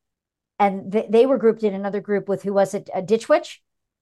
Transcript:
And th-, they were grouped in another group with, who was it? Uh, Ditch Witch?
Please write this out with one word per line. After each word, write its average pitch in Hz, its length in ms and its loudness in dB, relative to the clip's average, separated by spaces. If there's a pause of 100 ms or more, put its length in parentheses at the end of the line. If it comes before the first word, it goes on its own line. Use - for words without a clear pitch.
(580)
And 196 320 0
th-, 208 200 -2
they 226 160 6
were 269 120 2
grouped 220 240 2
in 202 120 0
another 196 260 -6
group 196 280 -2
with, 190 140 -4
who 202 100 -4
was 196 220 2
it? 196 180 -8
Uh, 190 100 -4
Ditch 220 260 -2
Witch? 320 340 0 (400)